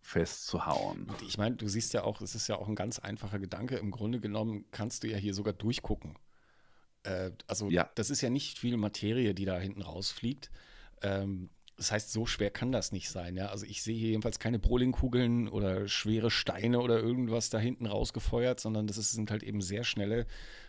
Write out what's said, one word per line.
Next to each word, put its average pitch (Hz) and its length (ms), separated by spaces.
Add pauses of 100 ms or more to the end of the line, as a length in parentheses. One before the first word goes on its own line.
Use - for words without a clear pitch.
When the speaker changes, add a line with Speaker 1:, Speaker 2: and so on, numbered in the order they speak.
Speaker 1:
festzuhauen. - 1040
Speaker 2:
Und - 180
ich 101 160
meine, 110 180
du 107 120
siehst 107 240
ja 104 100
auch, 107 200
es 98 120
ist 110 140
ja 104 80
auch 98 100
ein 107 80
ganz 101 240
einfacher 101 400
Gedanke. 101 380
Im 98 160
Grunde 113 260
genommen 107 540
kannst - 320
du 113 40
ja 110 80
hier 98 180
sogar 101 180
durchgucken. - 640 (880)
Äh, 92 260 (160)
also 98 240
Speaker 1:
Ja. 87 240
Speaker 2:
das 110 160
ist 143 100
ja 120 100
nicht - 280
viel 120 180
Materie, 107 580
die 98 100
da 92 140
hinten 98 240
rausfliegt. - 680 (520)
Ähm, 98 480 (260)
das - 140
heißt, 107 220
so 110 120
schwer 104 260
kann 120 200
das 117 220
nicht 92 180
sein, 87 240
ja. 95 140
Also 104 180
ich 104 160
sehe 113 140
hier 113 140
jedenfalls 110 280
keine 113 220
Bowlingkugeln 123 880
oder 101 400
schwere 110 420
Steine 113 500
oder 120 200
irgendwas 117 500
da 113 80
hinten 120 280
rausgefeuert, 117 760
sondern 107 260
das 104 100
ist, 110 140
sind 107 220
halt 107 100
eben 104 180
sehr 95 220
schnelle, 104 460 (400)